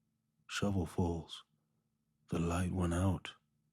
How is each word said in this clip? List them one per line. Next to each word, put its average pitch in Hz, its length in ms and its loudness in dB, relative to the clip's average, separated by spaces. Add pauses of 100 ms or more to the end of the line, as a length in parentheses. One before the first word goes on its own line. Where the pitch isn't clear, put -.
(500)
Shovelfuls. 87 800 0 (1000)
The 85 80 -2
light 85 340 0
went 87 220 2
out. 90 360 2 (420)